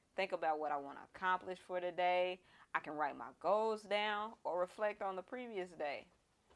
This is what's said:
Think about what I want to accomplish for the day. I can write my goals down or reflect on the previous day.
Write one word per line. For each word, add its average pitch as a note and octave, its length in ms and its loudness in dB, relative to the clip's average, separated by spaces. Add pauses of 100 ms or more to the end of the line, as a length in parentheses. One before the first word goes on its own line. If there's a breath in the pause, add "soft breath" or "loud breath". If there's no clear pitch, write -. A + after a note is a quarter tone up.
(140 soft breath)
Think F#3+ 160 0
about D#3+ 300 0
what D3 100 -2
I D3 60 2
want C#3 220 -6
to - 180 -18
accomplish F#3 500 0
for F3+ 140 -2
the F3+ 100 0
day. F3+ 480 4 (360 loud breath)
I D#3+ 60 4
can D3+ 140 -8
write C#3+ 220 0
my B2+ 140 -10 (100)
goals G#3+ 420 2
down G#3 480 0 (120)
or E3 160 -2
reflect G#3 420 0
on F#3+ 160 -2
the F3+ 60 -6
previous A3+ 480 -6
day. D3+ 360 -4 (500)